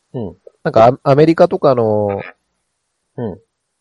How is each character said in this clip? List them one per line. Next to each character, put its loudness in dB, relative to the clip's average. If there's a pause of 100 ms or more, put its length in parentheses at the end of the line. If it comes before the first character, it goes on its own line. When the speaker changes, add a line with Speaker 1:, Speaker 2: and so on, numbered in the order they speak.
(140)
Speaker 1:
う -10
ん。 -10 (260)
Speaker 2:
な -6
ん -4
か 4
ア-、 2 (120)
ア 2
メ 4
リ 2
カ 2
と -4
か 0
の、 -2 (960)
Speaker 1:
う -12
ん。 -10 (420)